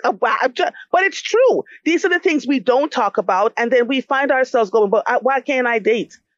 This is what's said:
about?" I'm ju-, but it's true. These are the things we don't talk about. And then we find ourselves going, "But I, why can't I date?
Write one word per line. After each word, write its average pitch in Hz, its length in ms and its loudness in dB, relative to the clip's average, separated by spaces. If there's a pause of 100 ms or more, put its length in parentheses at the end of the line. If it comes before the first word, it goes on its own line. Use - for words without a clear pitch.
about?" - 360 -2
I'm 254 120 -2
ju-, 349 120 -4 (280)
but 359 100 2
it's 381 180 -2
true. 453 440 2 (200)
These 320 200 0
are 370 60 2
the 349 100 0
things 311 260 -2
we 262 140 0
don't 254 320 0
talk 220 260 -2
about. 196 400 0
And 233 140 -2
then 240 160 2
we 262 140 -2
find 277 280 0
ourselves 254 400 0
going, 214 200 2
"But 214 180 2
I, - 100 2
why 262 220 0
can't 254 260 -2
I 233 140 0
date? 214 340 -2 (240)